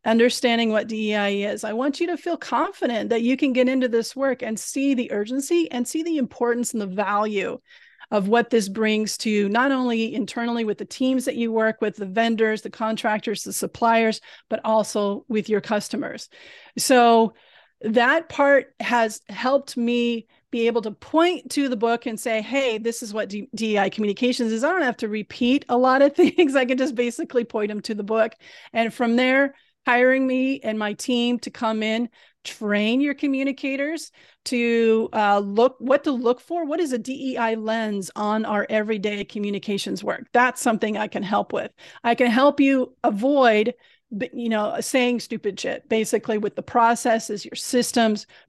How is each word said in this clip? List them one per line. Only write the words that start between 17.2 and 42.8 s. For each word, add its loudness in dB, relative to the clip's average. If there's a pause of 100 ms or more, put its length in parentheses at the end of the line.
that 2
part 2
has 0
helped -2
me 0 (240)
be 0
able 0
to -6
point 0
to 0
the -2
book 0
and -6
say, -2
"Hey, -2
this -6
is -12
what -4
D-, -10
D -2
E 2
I 2
Communications -2
is." -2
I 2
don't 0
have -2
to -6
repeat -2
a 2
lot 4
of 6
<laughs> -
things. 4
I 4
can 0
just 0
basically -2
point -4
'em -6
to -8
the -6
book. 0 (400)
And 0
from 0
there, 2 (300)
hiring 4
me 0
and -4
my -4
team -2
to -12
come -4
in, -2 (340)
train 0
your 0
communicators -4 (340)
to, 2
uh, 4
look, 2
what 0
to 0
look 0
for. -4
What -2
is -2
a -2
D -6
E -6
I 0
lens -4
on -2
our -2
everyday -2
communications -6
work? -6
That's 4
something 0
I -4
can -6
help -2
with. -4 (320)
I 2
can 4
help 4
you 2